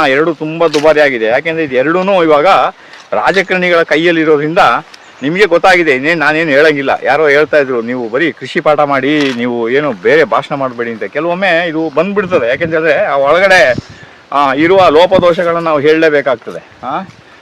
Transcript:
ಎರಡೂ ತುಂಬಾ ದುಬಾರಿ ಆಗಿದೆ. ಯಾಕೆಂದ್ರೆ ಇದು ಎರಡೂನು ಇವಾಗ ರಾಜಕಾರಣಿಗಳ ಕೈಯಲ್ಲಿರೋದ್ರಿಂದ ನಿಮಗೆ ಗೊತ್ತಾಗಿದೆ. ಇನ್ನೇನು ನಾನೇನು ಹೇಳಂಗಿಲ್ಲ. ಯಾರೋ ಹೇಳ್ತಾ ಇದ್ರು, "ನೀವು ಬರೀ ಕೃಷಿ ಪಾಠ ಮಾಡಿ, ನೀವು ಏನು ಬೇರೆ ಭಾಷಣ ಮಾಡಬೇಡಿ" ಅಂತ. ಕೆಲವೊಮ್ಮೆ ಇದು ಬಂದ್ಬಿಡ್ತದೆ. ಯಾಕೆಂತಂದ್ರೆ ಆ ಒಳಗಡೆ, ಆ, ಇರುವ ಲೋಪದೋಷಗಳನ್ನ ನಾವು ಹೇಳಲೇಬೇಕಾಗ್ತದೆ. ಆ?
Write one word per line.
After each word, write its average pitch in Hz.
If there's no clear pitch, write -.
ಎರಡೂ 151
ತುಂಬಾ 160
ದುಬಾರಿ 151
ಆಗಿದೆ. 131
ಯಾಕೆಂದ್ರೆ 160
ಇದು 131
ಎರಡೂನು 175
ಇವಾಗ 151
ರಾಜಕಾರಣಿಗಳ 175
ಕೈಯಲ್ಲಿರೋದ್ರಿಂದ 156
ನಿಮಗೆ 175
ಗೊತ್ತಾಗಿದೆ. 170
ಇನ್ನೇನು 156
ನಾನೇನು 151
ಹೇಳಂಗಿಲ್ಲ. 143
ಯಾರೋ 147
ಹೇಳ್ತಾ 147
ಇದ್ರು, 131
"ನೀವು 120
ಬರೀ 139
ಕೃಷಿ 135
ಪಾಠ 151
ಮಾಡಿ, 143
ನೀವು 120
ಏನು 139
ಬೇರೆ 117
ಭಾಷಣ 131
ಮಾಡಬೇಡಿ" 120
ಅಂತ. 107
ಕೆಲವೊಮ್ಮೆ 175
ಇದು 160
ಬಂದ್ಬಿಡ್ತದೆ. 175
ಯಾಕೆಂತಂದ್ರೆ 160
ಆ 147
ಒಳಗಡೆ, 160
ಆ, 139
ಇರುವ 170
ಲೋಪದೋಷಗಳನ್ನ 170
ನಾವು 156
ಹೇಳಲೇಬೇಕಾಗ್ತದೆ. 139
ಆ? 143